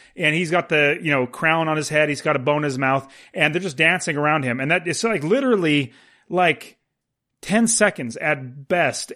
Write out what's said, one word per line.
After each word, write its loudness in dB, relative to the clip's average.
and 0
he's -2
got 0
the, 2
you -4
know, 2
crown 0
on 0
his -4
head, 2
he's -4
got 0
a -2
bone 0
in -2
his -4
mouth, 0
and 0
they're -4
just -6
dancing 0
around 0
him. -2
And -2
that, -2
it's, -4
like, -2
literally, 2
like, -2
ten 2
seconds 0
at -6
best. 0